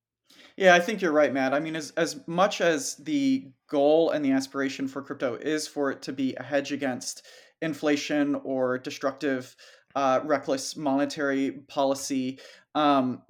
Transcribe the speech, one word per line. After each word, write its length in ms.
Yeah, 180
I 60
think 220
you're 100
right, 200
Matt. 220
I 60
mean, 160
as, 160
as 340
much 340
as 360
the 560
goal 420
and 140
the 80
aspiration 560
for 140
crypto 320
is 340
for 220
it 120
to 100
be 240
a 60
hedge 300
against 540
inflation 760
or 420
destructive, 760
uh, 300
reckless 520
monetary 760
policy, 720
um, 560